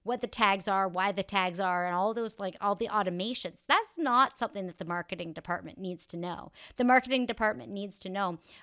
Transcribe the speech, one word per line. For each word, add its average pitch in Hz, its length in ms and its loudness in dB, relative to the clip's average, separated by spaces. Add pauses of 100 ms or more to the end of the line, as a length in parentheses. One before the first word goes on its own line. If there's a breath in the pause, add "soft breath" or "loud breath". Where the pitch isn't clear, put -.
what 233 200 -2
the 226 60 -2
tags 202 400 4
are, 190 200 4
why 185 240 0
the 185 120 -2
tags 185 360 0
are, 180 260 2
and 180 100 -2
all 202 180 2
those, 226 260 -6
like, 196 200 -6
all 202 160 0
the 220 120 -2
automations. 190 800 -2
That's 370 300 2
not 262 400 4
something 202 280 -4
that 175 140 -8
the 170 60 -10
marketing 170 480 -6
department 165 440 -6
needs 180 300 -8
to 170 100 -10
know. 170 340 -8 (260 loud breath)
The 247 60 2
marketing 254 440 4
department 214 440 -2
needs 202 280 -8
to 185 100 -10
know, 185 300 -2 (220 loud breath)